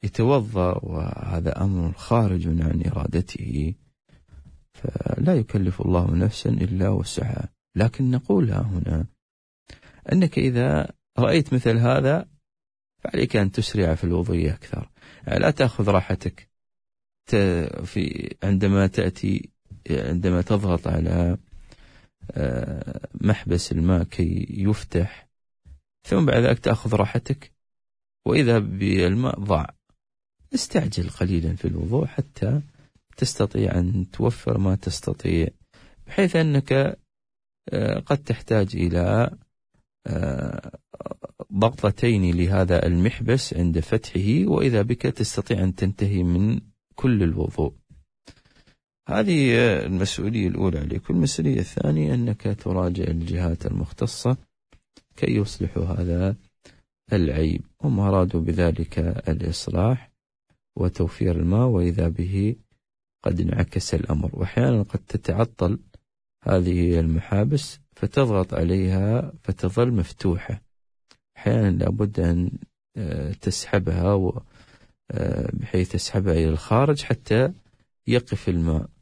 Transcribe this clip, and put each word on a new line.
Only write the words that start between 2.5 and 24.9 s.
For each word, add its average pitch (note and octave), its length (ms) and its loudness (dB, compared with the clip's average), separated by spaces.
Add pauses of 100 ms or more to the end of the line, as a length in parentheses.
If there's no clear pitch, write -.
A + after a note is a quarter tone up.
إرادته - 880 -2 (1000)
فلا - 600 -2
يكلف G2+ 460 0
الله F2+ 340 2
نفساً G#2 360 0
إلا G#2 380 0
وسعها. - 600 -2 (280)
لكن A#2 340 0
نقول B2+ 400 2
ها G2 120 0
هنا E2+ 440 -2 (1040)
أنك F3 260 4
إذا B2 520 0 (280)
رأيت C3 360 4
مثل A#2+ 220 4
هذا C3+ 520 2 (720)
فعليك - 380 -2
أن G2 160 2
تسرع G2 420 0
في E2+ 100 -6
الوضوء F2 460 0
أكثر، - 400 -8 (360)
لا - 240 2
تأخذ A#2+ 380 0
راحتك - 600 -2 (760)
ت-، F2+ 580 0
في، - 580 -4
عندما G2 440 4
تأتي، F#2 640 0 (400)
عندما F2 520 0
تضغط G2 440 0
على، F2 520 2 (920)
آه، - 760 -6 (120)
محبس - 520 0
الماء E2+ 320 2
كي F2 460 -2
يفتح، G2 800 -2 (760)